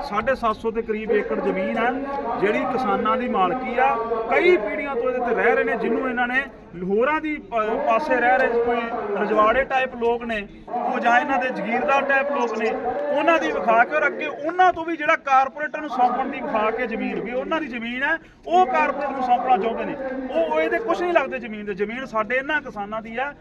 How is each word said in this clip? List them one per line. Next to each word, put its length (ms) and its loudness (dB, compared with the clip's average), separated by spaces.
ਸਾਢੇ 260 0
ਸੱਤ 220 0
ਸੌ 140 -2
ਦੇ 120 -2
ਕਰੀਬ 280 -4
ਏਕੜ 300 0
ਜ਼ਮੀਨ 380 -2
ਹੈ, 120 2
ਜਿਹੜੀ 320 2
ਕਿਸਾਨਾਂ 440 0
ਦੀ 120 -2
ਮਾਲਕੀ 500 0
ਆ। 180 4
ਕਈ 260 6
ਪੀੜ੍ਹੀਆਂ 400 -4
ਤੋਂ 140 0
ਇਹਦੇ 160 -2
ਤੇ 80 0
ਰਹਿ 200 4
ਰਹੇ 100 2
ਨੇ, 120 -2
ਜਿਹਨੂੰ 320 -2
ਇਹਨਾਂ 200 0
ਨੇ 140 0
ਹੋਰਾਂ 380 2
ਦੀ 160 -4
ਪ-, 500 -2
ਪਾਸੇ 300 2
ਰਹਿ 220 4
ਰਹੇ 260 2
ਕੋਈ 160 0
ਰਜਵਾੜੇ 480 4
ਟਾਈਪ 320 -2
ਲੋਕ 260 0
ਨੇ, 260 -6
ਉਹ 320 -2
ਜਾਂ 200 6
ਇਹਨਾਂ 180 0
ਦੇ 100 0
ਜ਼ਗੀਰਦਾਰ 540 0
ਟਾਈਪ 300 0
ਲੋਕ 260 -2
ਨੇ, 120 0
ਉਹਨਾਂ 200 4
ਦੀ 140 0
ਵਿਖਾ 320 4
ਕੇ 120 0
ਔਰ 100 2
ਅੱਗੇ 200 -2
ਉਹਨਾਂ 460 2
ਤੋਂ 120 -8
ਵੀ 120 -4
ਜਿਹੜਾ 200 2
ਕਾਰਪੋਰੇਟਰ 640 0
ਨੂੰ 100 -8
ਸੌਂਪਣ 380 2
ਦੀ 120 -8
ਵਿਖਾ 300 0
ਕੇ 160 -2
ਜ਼ਮੀਨ 340 -4
ਵੀ 120 -6
ਉਹਨਾਂ 280 -2
ਦੀ 60 -4
ਜ਼ਮੀਨ 360 -6
ਹੈ, 160 0
ਉਹ 200 6
ਕਾਰਪੋਰੇਟਰ 460 0
ਨੂੰ 100 -4
ਸੌਂਪਣਾ 340 4
ਚਾਹੁੰਦੇ 280 -2
ਨੇ। 120 -6
ਉਹ, 200 0
ਉਹ 60 2
ਇਹਦੇ 180 0
ਕੁਛ 240 -2
ਨਹੀਂ 100 0
ਲੱਗਦੇ 260 2
ਜ਼ਮੀਨ 260 -8
ਦੇ। 100 -6
ਜ਼ਮੀਨ 320 -4
ਸਾਡੇ 300 -2
ਇਹਨਾਂ 240 -2
ਕਿਸਾਨਾਂ 420 -8
ਦੀ 160 -8
ਹੈ। 220 -4